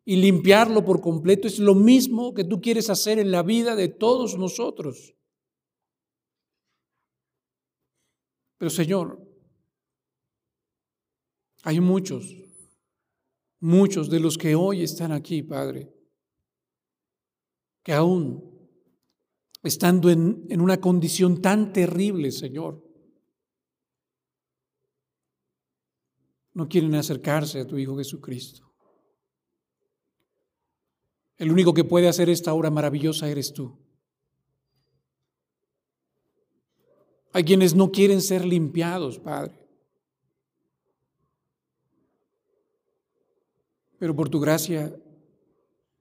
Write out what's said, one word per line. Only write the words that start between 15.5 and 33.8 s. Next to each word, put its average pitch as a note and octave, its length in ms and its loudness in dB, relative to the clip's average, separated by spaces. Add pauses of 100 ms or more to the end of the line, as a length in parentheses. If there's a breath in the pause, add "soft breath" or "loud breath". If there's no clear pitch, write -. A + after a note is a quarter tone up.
que E3 120 -4
aún D#3+ 600 -2 (1120)
estando F3 460 2
en, E3 380 0
en F3 120 -2
una F#3 180 2
condición F3+ 600 0
tan G#3 320 0
terrible, F3 580 -2
Señor, D3+ 520 -12 (3750)
no D#3+ 160 -8
quieren D#3+ 240 0
acercarse D3 640 -4
a B2+ 80 -10
tu C#3+ 100 -8
Hijo C3+ 200 -6
Jesucristo. C3+ 720 -14 (2750)
El D#3+ 140 -2
único F3 220 4
que E3 100 2
puede F3 240 2
hacer F3 220 2
esta E3+ 240 0
obra D#3+ 160 0
maravillosa D3+ 580 -2
eres C#3+ 260 -6
tú. B2+ 220 -12 (3500)